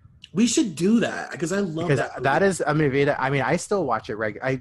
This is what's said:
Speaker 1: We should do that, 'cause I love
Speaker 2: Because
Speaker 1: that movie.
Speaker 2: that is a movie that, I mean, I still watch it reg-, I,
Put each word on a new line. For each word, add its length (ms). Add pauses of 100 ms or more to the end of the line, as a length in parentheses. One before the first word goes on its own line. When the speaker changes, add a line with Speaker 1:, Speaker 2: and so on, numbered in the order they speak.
(320)
Speaker 1:
We 140
should 300
do 240
that, 380
'cause 140
I 60
love 300
Speaker 2:
Because 100
Speaker 1:
that 160
movie. 80
Speaker 2:
that 220
is 200
a 80
movie 320
that, 160
I 80
mean, 140
I 140
still 280
watch 240
it 60
reg-, 260
I, 200